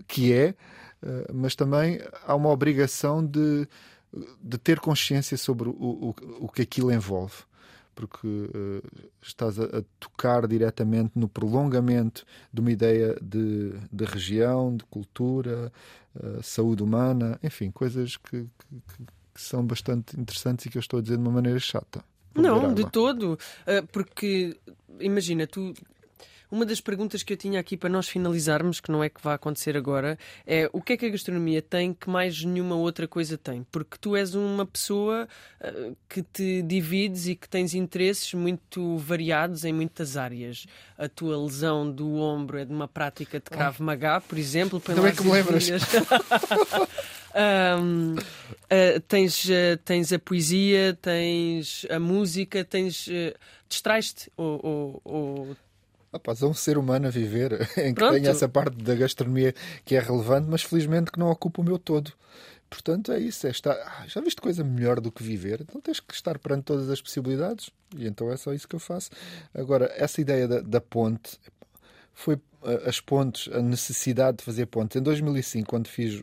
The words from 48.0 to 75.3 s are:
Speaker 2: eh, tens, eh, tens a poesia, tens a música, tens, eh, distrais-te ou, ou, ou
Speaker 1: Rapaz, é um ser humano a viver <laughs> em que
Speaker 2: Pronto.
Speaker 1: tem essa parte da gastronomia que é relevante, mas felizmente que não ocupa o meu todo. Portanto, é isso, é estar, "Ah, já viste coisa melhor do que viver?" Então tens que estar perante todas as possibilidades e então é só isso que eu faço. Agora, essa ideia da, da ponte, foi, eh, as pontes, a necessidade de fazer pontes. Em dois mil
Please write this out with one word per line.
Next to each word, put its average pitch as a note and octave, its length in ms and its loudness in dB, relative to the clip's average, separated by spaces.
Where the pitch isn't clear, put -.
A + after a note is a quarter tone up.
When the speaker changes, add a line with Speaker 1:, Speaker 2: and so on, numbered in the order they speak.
Speaker 2:
eh, F#3 400 8
tens, F#3 400 4
eh, F3 380 6
tens F3 260 2
a F3 60 4
poesia, F#3+ 840 4
tens E3+ 880 0
a E3 120 -2
música, F#3 640 0
tens, F#3 440 -2
eh, F3 260 -4
distrais-te - 640 -2
ou, D#3 280 -4
ou, D3 400 -4
ou C#3 540 -8
Speaker 1:
Rapaz, A#2 300 -6
é C#3 60 4
um D#3 60 2
ser D3+ 260 2
humano C3+ 260 2
a C3 60 0
viver A#2 420 0
<laughs> - 80 -6
em C#3 160 0
que - 20 -2
Speaker 2:
Pronto. A#3+ 180 6
Speaker 1:
tem C#3 140 4
essa C3+ 220 4
parte C#3 280 2
da A#2 180 0
gastronomia C3 580 2
que C3+ 100 2
é C3 40 6
relevante, B2 500 2
mas D#3+ 140 0
felizmente E3 480 2
que - 80 -4
não E3+ 100 2
ocupa E3 320 -2
o - 20 2
meu F3+ 140 2
todo. D3+ 340 0
Portanto, G3+ 420 -2
é A#3 80 0
isso, A#3 260 -4
é B2+ 60 0
estar, C#3+ 220 0
"Ah, - 340 -8
já G3+ 120 -8
viste E4 220 -2
coisa F3 220 -2
melhor A#2+ 360 2
do A2+ 120 -4
que - 100 -18
viver?" A2 400 -4
Então G3+ 180 -14
tens D#4 200 -4
que - 160 -14
estar D#3 240 -4
perante C#3 240 -2
todas C#3 260 -2
as C#3 120 -2
possibilidades C#3+ 680 -4
e A#2+ 120 -6
então A#2 240 -4
é C3 60 -4
só - 140 -6
isso C#3+ 160 -8
que - 80 -8
eu E3 40 -6
faço. - 320 -8
Agora, C3 420 2
essa D3 240 0
ideia C3+ 280 4
da, A#2 140 2
da G#2+ 200 2
ponte, A2+ 560 -2
foi, D3 260 -2
eh, A#2+ 260 -2
as - 100 -2
pontes, C#3 540 -2
a A#2+ 80 0
necessidade B2 800 0
de - 40 -18
fazer A#2 220 -4
pontes. A2+ 320 -2
Em C3 60 0
dois D3+ 180 2
mil C#3+ 160 0